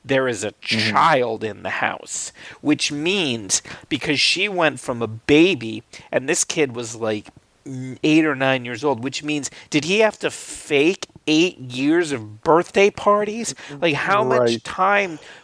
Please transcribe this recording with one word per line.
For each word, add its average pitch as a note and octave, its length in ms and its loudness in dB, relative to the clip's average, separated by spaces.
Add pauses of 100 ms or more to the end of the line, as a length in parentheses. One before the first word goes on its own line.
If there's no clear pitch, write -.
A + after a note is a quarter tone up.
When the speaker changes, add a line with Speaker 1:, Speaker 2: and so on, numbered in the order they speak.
Speaker 1:
there C3 220 0
is G#2+ 180 -2
a G#2 60 -4
Speaker 2:
Mm-hmm. G#2+ 400 -2
Speaker 1:
child B2 540 2
in G2 180 -8
the F#2 80 -6
house," - 600 -6 (280)
which C#3+ 300 0
means D3 720 -2 (260)
because C#3+ 300 -2
she G3 300 0
went D#3+ 320 2
from A#2+ 200 -4
a A#2 60 0
baby, A2+ 760 2 (280)
and B2+ 180 -2
this E3 160 0
kid C#3 300 0
was, A#2 220 -8
like, A2 320 -4 (360)
n-, C3 380 -12
eight D#3 240 6
or D3 80 2
nine C3 300 0
years A#2+ 180 -8
old, B2+ 220 0
which C3+ 180 -6
means, D3 260 -6 (220)
did D3+ 140 0
he G3 160 2
have G#3+ 180 2
to G3 120 -4
fake - 760 0 (220)
eight E3 300 2
years C#3 540 -2
of A2 300 -8
birthday F3 480 4
parties? G#3 640 0 (260)
Like, C3 140 2
how F#3+ 300 0
much B2+ 160 2
Speaker 2:
Right. A#2 240 2
Speaker 1:
time F#3+ 540 0 (260)